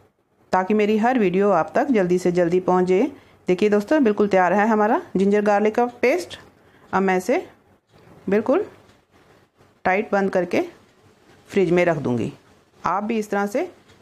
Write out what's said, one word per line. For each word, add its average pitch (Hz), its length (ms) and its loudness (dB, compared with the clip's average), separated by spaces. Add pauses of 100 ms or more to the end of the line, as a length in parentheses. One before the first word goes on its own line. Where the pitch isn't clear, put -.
(520)
ताकि 185 220 0
मेरी 214 240 2
हर 240 200 0
वीडियो 196 340 2
आप 160 220 0
तक 285 160 0
जल्दी 185 280 2
से 180 140 0
जल्दी 175 280 0
पहुंच 180 240 2
जाए। 190 260 0 (380)
देखिए 185 200 0
दोस्तों, 208 360 0
बिल्कुल 208 240 2
तैयार 185 240 2
है 202 160 2
हमारा 220 320 2 (160)
जिंजर 202 260 2
गार्लिक 208 320 0
का 240 120 0 (100)
पेस्ट। 330 420 -2 (540)
अब 190 100 0
मैं 190 160 0
इसे - 260 -2 (840)
बिल्कुल 226 380 0 (1160)
टाइट 202 280 -2
बंद 196 180 0
करके 180 320 -2 (880)
फ्रिज 185 200 0
में 175 140 2
रख 170 140 0
दूंगी। 123 340 -4 (480)
आप 185 240 -4
भी 226 140 -4
इस 208 120 -6
तरह 202 180 -2
से 294 200 -4 (340)